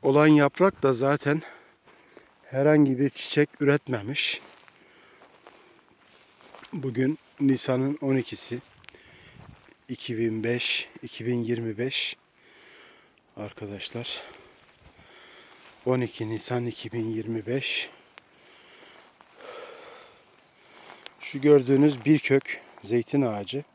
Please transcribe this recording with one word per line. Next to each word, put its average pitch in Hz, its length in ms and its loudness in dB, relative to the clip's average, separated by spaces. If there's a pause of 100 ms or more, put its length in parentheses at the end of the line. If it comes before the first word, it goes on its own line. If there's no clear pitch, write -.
Olan 147 240 4
yaprak 156 560 4
da 135 100 4
zaten 143 500 -2 (1000)
herhangi 139 560 4
bir 135 120 2
çiçek - 380 -2 (120)
üretmemiş. 139 800 -2 (2250)
Bugün 135 460 -2 (220)
Nisan'ın 135 600 0
on 135 160 0
ikisi. 120 420 -6 (1300)
İki 120 300 -8
bin 110 260 -2
beş, - 440 -4 (140)
iki - 240 -12
bin 120 180 -2
yirmi 113 340 -4
beş. - 380 -6 (1200)
Arkadaşlar. 104 880 -10 (1600)
On 127 140 2
iki 110 300 -6
Nisan 120 360 -6
iki 113 260 -10
bin 113 180 -4
yirmi 110 360 -6
beş. - 440 -4 (3250)
Şu - 200 -10
gördüğünüz 139 640 6
bir 147 140 6
kök - 420 0 (220)
zeytin 120 400 0
ağacı. 113 420 -4 (100)